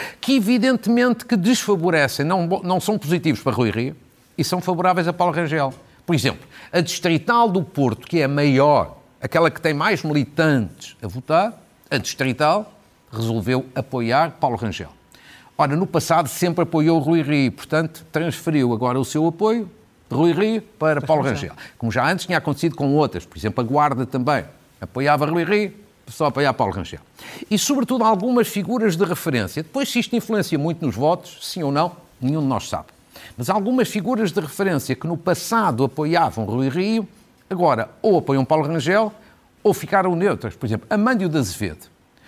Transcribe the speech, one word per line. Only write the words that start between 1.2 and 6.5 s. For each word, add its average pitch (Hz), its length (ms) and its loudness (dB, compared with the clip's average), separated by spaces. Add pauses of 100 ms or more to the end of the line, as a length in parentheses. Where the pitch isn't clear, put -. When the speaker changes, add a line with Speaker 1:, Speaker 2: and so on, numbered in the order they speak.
Speaker 1:
que 240 120 0
desfavorecem, 170 880 2
não, 175 220 0
não 180 340 0
são 208 180 -2
positivos 147 440 0
para 131 100 0
Rui 117 180 2
Rio 117 260 -4 (400)
e 160 80 0
são 180 160 -2
favoráveis 175 480 0
a 175 40 -2
Paulo 175 200 0
Rangel. 147 400 -2 (320)
Por 175 100 0
exemplo, 120 320 0 (240)